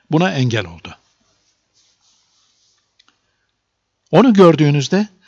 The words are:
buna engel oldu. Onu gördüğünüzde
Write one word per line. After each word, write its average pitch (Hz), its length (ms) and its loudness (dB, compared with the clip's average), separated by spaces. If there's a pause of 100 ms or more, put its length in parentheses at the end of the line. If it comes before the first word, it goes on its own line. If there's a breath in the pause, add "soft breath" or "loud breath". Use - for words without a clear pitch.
(100)
buna 175 220 -4
engel 117 340 -6
oldu. 82 300 -20 (3250)
Onu 214 240 2
gördüğünüzde 156 720 2 (200 soft breath)